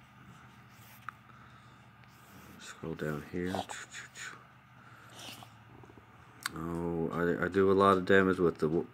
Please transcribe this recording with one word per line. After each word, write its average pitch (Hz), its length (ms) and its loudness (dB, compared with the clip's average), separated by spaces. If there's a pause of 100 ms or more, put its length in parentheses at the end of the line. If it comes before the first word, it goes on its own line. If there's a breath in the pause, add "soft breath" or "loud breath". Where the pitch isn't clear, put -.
(2500 soft breath)
Scroll - 360 -12
down 76 360 -6
here. 90 220 -4 (3000 loud breath)
Oh, 85 560 -4
I, 85 320 0
I - 40 0
do 95 220 4
a - 20 6
lot 98 240 6
of 92 80 -4
damage 95 340 4
with 85 180 2
the, 80 260 0 (100)